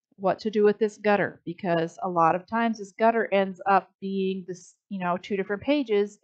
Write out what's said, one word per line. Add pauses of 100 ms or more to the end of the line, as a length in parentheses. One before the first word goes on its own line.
(160)
What
to
do
with
this
gutter,
because
a
lot
of
times
this
gutter
ends
up
being
this, (140)
you
know,
two
different
pages,